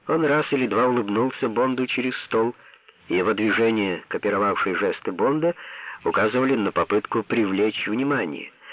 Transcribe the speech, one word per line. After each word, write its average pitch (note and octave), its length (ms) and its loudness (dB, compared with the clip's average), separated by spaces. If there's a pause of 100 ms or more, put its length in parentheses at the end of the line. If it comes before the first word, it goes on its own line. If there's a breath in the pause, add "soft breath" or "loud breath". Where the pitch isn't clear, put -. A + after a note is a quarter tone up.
Он D#3+ 180 0
раз D3 260 2
или C3 160 0
два A2 200 2
улыбнулся B2 640 0
Бонду B2+ 380 0
через B2 280 -2 (100)
стол. A#2 300 0 (540 loud breath)
Его F#2 240 2
движения, G#2 720 2
копировавшие G2 680 0
жесты G2 360 -2
Бонда, D3+ 440 0 (480 loud breath)
указывали A#2+ 520 2
на G2 160 0
попытку G2+ 520 0
привлечь G#2+ 640 0
внимание. A2+ 640 -2 (220 loud breath)